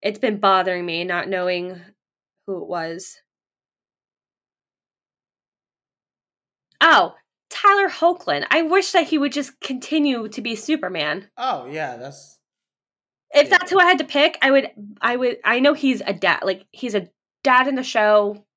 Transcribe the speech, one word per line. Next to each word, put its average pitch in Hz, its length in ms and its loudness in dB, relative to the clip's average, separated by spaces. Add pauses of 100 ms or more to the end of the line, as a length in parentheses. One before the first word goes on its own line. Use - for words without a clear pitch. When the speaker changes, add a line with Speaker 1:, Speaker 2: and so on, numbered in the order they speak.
Speaker 1:
It's 202 180 -6
been 214 200 -2
bothering 185 460 2
me 170 200 -4
not 175 220 -4
knowing 180 540 -4 (640)
who 185 160 -8
it 165 60 -14
was. 170 500 -10 (3750)
Oh, 214 340 6 (340)
Tyler 392 400 2
Hoechlin. 240 600 0
I 311 120 4
wish 359 280 2
that 339 160 2
he 320 100 -2
would 277 140 0
just 285 280 -8
continue 262 720 -2
to - 120 -12
be 220 140 -8
Superman. 185 840 -4
Speaker 2:
Oh, 226 300 -2
yeah, 143 300 -8
that's 139 400 -18 (960)
Speaker 1:
If 285 160 4
Speaker 2:
Yeah. 381 80 4
Speaker 1:
that's 359 140 0
who 381 80 4
I 359 60 8
had 359 140 4
to - 40 -4
pick, 285 380 0
I 269 100 2
would, 269 180 2 (320)
I 240 140 -2
would, 247 280 -2
I 240 160 2
know 285 140 4
he's 262 320 0
a 202 80 -4
dad, 175 300 0
like, 190 280 -4
he's 233 240 -8
a 180 140 -4 (340)
dad 254 240 4
in 277 80 -2
the 254 80 -4
show 208 640 0 (120)